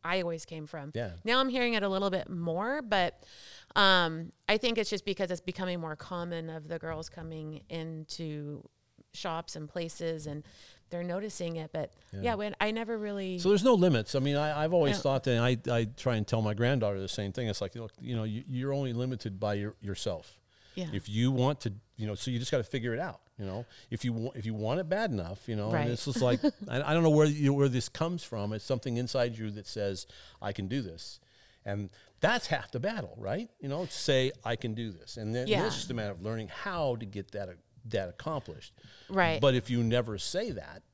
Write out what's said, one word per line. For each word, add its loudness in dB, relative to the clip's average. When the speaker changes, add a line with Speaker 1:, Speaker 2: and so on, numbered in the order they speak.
Speaker 1:
I 0
always -4
came -10
from. -12
Speaker 2:
Yeah. -2
Speaker 1:
Now 4
I'm 2
hearing 0
it 2
a 2
little 2
bit -2
more, -2
but, 0
um, 6
I 6
think 0
it's 0
just -4
because -2
it's -4
becoming -4
more -6
common -6
of -10
the -6
girls -8
coming -10
into -8
shops -6
and -10
places, -4
and -8
they're -6
noticing -4
it. -8
But, -6
Speaker 2:
Yeah. -8
Speaker 1:
yeah, 0
when, -6
I 2
never -4
really -4
Speaker 2:
So 4
there's 8
no 10
limits. 6
I 4
mean, 2
I, 2
I've 2
always 6
Speaker 1:
Yeah. -4
Speaker 2:
thought 2
that, 4
and 4
I, 4
I 4
try 0
and 0
tell 2
my 2
granddaughter 2
the -4
same -2
thing. -2
It's -2
like, -6
"Look, -10
you -4
know, 0
you, -4
you're -2
only -2
limited -4
by 2
your, -2
yourself." -6
Speaker 1:
Yeah. -4
Speaker 2:
If -6
you 4
want 2
to, -4
you -4
know, -4
so -4
you 0
just -4
gotta 2
figure -4
it -4
out, -8
you -8
know? -6
If -4
you 0
wa-, -4
if -8
you -2
want 0
it -4
bad 0
enough, -4
you -2
know, -2
and 0
Speaker 1:
Right. 2
Speaker 2:
it's -2
just 0
like, 4
Speaker 1:
<laughs> 0
Speaker 2:
I, -2
I 0
don't 6
know 8
where 8
you, 4
where 6
this 0
comes -2
from. -4
It's -4
something 0
inside 0
you -4
that -10
says, -2
"I -4
can -4
do 0
this." -10
And -4
that's 2
half -2
the -4
battle, -4
right? -4
You -8
know, -4
to -10
say, 2
"I 0
can -4
do -6
this." -14
And -4
then -2
Speaker 1:
Yeah. 2
Speaker 2:
it's -2
just -6
a -4
matter -4
of -10
learning -4
how -2
to -6
get -8
that, -8
that 0
accomplished. -8
Speaker 1:
Right. 4
Speaker 2:
But 8
if 0
you 4
never 2
say -2
that -10